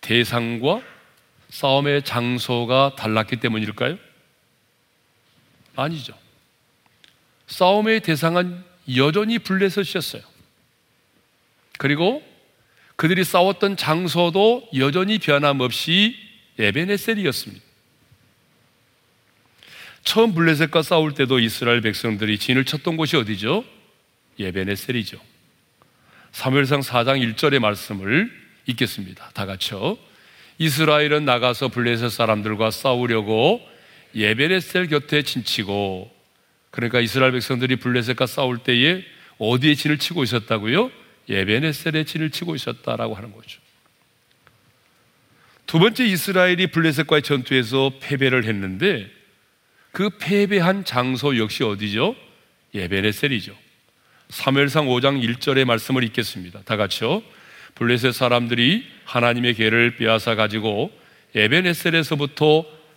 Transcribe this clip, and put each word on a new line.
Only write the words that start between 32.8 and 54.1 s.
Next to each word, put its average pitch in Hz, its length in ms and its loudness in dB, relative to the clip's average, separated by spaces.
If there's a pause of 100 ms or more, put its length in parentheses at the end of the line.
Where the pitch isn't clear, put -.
에베네셀 156 760 0
곁에 147 340 0
진치고", 101 920 -4 (580)
그러니까 120 300 0
이스라엘 131 320 4
백성들이 127 440 -2
블레셋과 123 500 -2
싸울 127 320 -2
때에 139 460 2 (340)
어디에 127 360 2
진을 147 240 -2
치고 170 260 -4
있었다고요? 117 640 -2 (380)
에베네셀에 139 760 -2
진을 156 260 -6
치고 170 240 -6
있었다라고 117 600 -6
하는 104 180 -16
거죠. - 280 -20 (2000)
두 160 120 2
번째 226 280 4
이스라엘이 180 600 2
블레셋과의 156 540 2
전투에서 131 800 0
패배를 131 440 0
했는데 101 640 -2 (840)
그 202 260 -2
패배한 196 680 2
장소 127 540 0
역시 110 260 -2
어디죠? 107 500 -2 (600)
에베네셀이죠. 101 840 -2 (720)